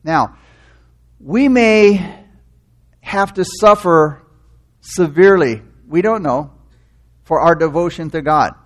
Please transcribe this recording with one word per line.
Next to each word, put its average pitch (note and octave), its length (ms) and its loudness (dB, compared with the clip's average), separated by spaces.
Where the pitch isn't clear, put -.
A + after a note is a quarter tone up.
Now, D3+ 320 -2
we A#3 260 -2
may G#3+ 760 2
have G3 360 -4
to F#3 100 -2
suffer E3+ 800 0
severely, E3 800 0
we D#3+ 140 -2
don't A3 200 -2
know, C#3+ 300 -4
for D#3+ 160 -2
our E3 160 2
devotion D#3+ 540 -4
to D#3+ 120 -8
God. C#3+ 340 0